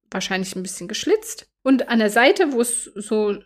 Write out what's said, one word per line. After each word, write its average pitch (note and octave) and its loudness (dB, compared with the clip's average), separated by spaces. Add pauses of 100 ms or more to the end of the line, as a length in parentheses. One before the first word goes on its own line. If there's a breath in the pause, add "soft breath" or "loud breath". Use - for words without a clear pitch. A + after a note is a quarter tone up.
(100)
wahrscheinlich F#3 -4
ein F#3 -6
bisschen F3+ -10
geschlitzt. F4 -2 (140)
Und C4 2
an A3+ 2
der G#3+ 4
Seite, C#4+ 4
wo A#3 0
es - -2
so G#3 -2